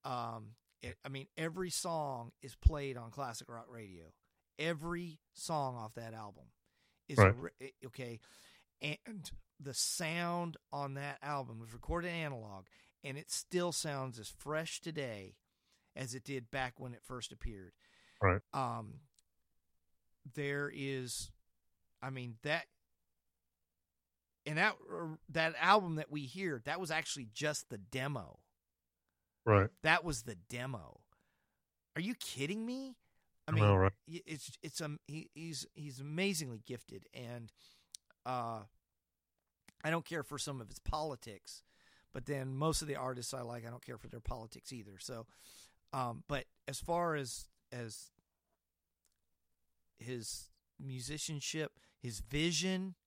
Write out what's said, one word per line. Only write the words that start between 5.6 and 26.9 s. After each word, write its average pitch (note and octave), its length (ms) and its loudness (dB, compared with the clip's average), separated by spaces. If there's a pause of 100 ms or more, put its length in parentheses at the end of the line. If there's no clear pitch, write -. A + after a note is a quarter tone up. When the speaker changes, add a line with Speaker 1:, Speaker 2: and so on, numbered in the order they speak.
Speaker 1:
off A2+ 180 -8
that A2+ 200 -8
album G#2 300 -12 (640)
is C#3 100 4
Speaker 2:
Right. G2+ 180 12
Speaker 1:
ri-, E2+ 140 -8 (100)
i-, C3+ 260 -12
okay. A#2+ 340 -8 (600)
And E3 500 -6 (280)
the C#3 160 -8
sound E3+ 840 0 (160)
on C#3+ 220 -2
that C#3 260 -6
album C3+ 380 -4
was A2+ 160 -12
recorded E3+ 360 -2
analog, A2+ 560 -4 (360)
and C#3 160 -6
it - 120 -12
still F3 420 0
sounds C3 480 -2
as G2+ 80 -10
fresh D#3 520 -4
today A#2 540 -6 (640)
as B2 180 -4
it C3 80 -6
did C3 300 -4
back B2+ 260 -2
when B2+ 160 -10
it - 80 -18
first B2+ 300 -8
appeared. G2+ 400 -6 (500)
Speaker 2:
Right. F#2+ 180 8 (120)
Speaker 1:
Um, A#2 480 -4 (1300)
there C#3+ 400 -2
is, C3+ 600 -4 (680)
I C3 100 -6
mean, B2 340 -6
that, D3+ 220 0 (1800)
and D3+ 120 0
that, G#3 180 6 (160)
uh, E3 240 -4 (140)
that D#3+ 300 4
album F3+ 360 8
that D#3 120 -2
we D3 120 -2
hear, C#3+ 440 -2
that D#3+ 160 0
was D#3+ 120 -2